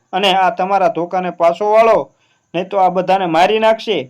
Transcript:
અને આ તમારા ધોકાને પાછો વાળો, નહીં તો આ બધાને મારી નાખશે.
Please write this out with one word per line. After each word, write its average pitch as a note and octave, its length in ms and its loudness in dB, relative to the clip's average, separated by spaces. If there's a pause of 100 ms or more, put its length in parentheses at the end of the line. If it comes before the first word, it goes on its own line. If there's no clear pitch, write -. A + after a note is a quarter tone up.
(120)
અને G3 220 0
આ F#3 160 2
તમારા F#3 380 -2
ધોકાને F3 440 -4
પાછો F3 400 0
વાળો, A3 400 2 (420)
નહીં F3+ 160 -6
તો G3+ 80 -4
આ F#3 120 2
બધાને F#3 360 0
મારી F3+ 340 2
નાખશે. A3 380 0 (120)